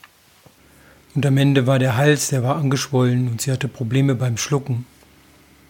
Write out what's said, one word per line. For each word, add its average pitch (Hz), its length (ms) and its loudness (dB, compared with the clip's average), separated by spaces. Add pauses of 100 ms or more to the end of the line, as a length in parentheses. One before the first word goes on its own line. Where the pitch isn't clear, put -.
(1160)
und 135 100 0
am 135 120 2
Ende 139 280 4
war 135 140 2
der 127 180 0
Hals, 143 300 2
der 131 160 -2
war 135 140 -2
angeschwollen 127 720 0
und 113 140 -4
sie 135 100 -4
hatte 127 160 -4
Probleme 131 460 0
beim 120 240 -2
Schlucken, 131 480 -4 (840)